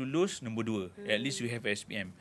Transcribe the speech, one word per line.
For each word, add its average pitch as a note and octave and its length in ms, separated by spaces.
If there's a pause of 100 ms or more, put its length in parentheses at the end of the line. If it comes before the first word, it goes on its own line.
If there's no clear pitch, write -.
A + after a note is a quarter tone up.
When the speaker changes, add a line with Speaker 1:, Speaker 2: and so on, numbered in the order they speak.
Speaker 1:
lulus, D#3 400
nombor A2+ 240
dua. G#2+ 160 (240)
At G#2+ 80
Speaker 2:
Hmm. A2 80
Speaker 1:
least C3 160
you A#2+ 80
have A#2 160
S G#2 240
P G#2+ 80
M. F#2+ 260